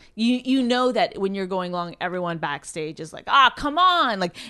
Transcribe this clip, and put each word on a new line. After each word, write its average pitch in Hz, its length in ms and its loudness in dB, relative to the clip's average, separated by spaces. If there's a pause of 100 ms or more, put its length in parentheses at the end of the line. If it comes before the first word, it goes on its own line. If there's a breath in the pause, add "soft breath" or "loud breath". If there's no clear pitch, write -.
(160 soft breath)
you, 240 280 2
you 262 200 2
know 247 280 2
that 202 280 0
when 196 160 -2
you're 196 120 -2
going 180 240 -4
long, 175 300 -6
everyone 170 380 -4
backstage 156 600 -6
is 156 140 -12
like, - 140 -14
"Ah, 262 280 6
come 294 220 -4
on!" 339 420 2
Like, 175 160 -2 (140 loud breath)